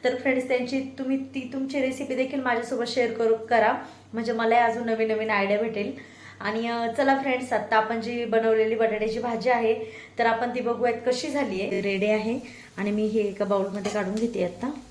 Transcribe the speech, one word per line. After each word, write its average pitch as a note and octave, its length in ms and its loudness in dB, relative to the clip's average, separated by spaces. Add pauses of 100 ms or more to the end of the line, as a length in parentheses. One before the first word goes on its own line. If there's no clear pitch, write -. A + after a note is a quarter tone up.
तर B3+ 120 2
फ्रेंड्स B3+ 320 0
त्यांची, B3 320 0 (200)
तुम्ही C4+ 180 0
ती C4+ 360 -8
तुमची C4+ 280 -2
रेसिपी C4 340 -2
देखील C4 260 -2
माझ्यासोबत A#3+ 460 0
शेअर A#3+ 240 0
करू, A3+ 240 2
करा, A3 380 4 (400)
म्हणजे A3+ 180 -4
मलाही A3+ 300 4
अजून A#3 240 2
नवीन A3+ 220 2
नवीन A3 220 0
आयडिया G3+ 300 2
भेटेल. A3+ 340 -2 (460)
आणि, A3 280 -2
अ, A#3 300 -2
चला C4+ 240 4
फ्रेंड्स, B3+ 320 -2
आत्ता G#3+ 240 2
आपण A3 240 2
जी A#3+ 240 -4
बनवलेली A3 500 4
बटाट्याची A3 440 0
भाजी A#3 300 -2
आहे A#3 260 4 (440)
तर A3+ 60 4
आपण A#3 300 0
ती B3 60 -2
बघूयात A#3 440 0
कशी B3+ 240 0
झाली A#3+ 320 -2
आहे. F#3+ 200 -2
रेडी G3 240 0
आहे G#3+ 340 0 (380)
आणि G3+ 140 -2
मी G#3+ 140 0
हे A3 140 2
एका G3+ 260 0
बाउलमध्ये G3 460 -2
काढून G3+ 240 -2
घेते A3 280 0
आत्ता. F3+ 240 -4 (240)